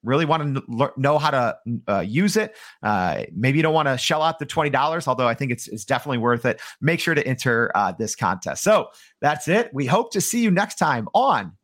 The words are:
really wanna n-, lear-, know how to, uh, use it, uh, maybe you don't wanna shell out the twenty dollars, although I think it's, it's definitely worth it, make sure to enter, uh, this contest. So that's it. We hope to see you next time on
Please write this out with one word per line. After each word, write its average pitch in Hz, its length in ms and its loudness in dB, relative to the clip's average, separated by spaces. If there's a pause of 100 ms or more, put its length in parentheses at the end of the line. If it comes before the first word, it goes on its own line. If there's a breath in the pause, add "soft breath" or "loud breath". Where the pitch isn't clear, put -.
really 139 200 2
wanna 151 200 0
n-, 135 240 -2
lear-, 120 280 0
know 143 220 2
how 151 140 0
to, 123 260 0 (300)
uh, 101 180 2
use 165 300 2
it, 214 200 -2 (280 loud breath)
uh, 92 400 0 (100)
maybe 131 240 2
you 160 60 2
don't 156 100 2
wanna 139 240 2
shell 156 240 0
out 160 160 0
the 147 80 -8
twenty 151 240 -2
dollars, 147 380 0
although 127 180 0
I 113 80 2
think 135 160 -4
it's, 117 160 -6
it's - 180 -12
definitely 131 340 -2
worth 120 260 0
it, 123 160 0 (200 loud breath)
make 165 200 0
sure 165 160 0
to 147 100 0
enter, 120 480 0
uh, 98 160 2
this 104 240 -6
contest. - 480 -2
So 196 280 2 (300 loud breath)
that's 151 280 0
it. 220 260 2
We 135 120 -2
hope 214 260 0
to 202 80 -2
see 233 240 0
you 208 80 4
next 190 240 0
time 131 360 0
on 143 520 2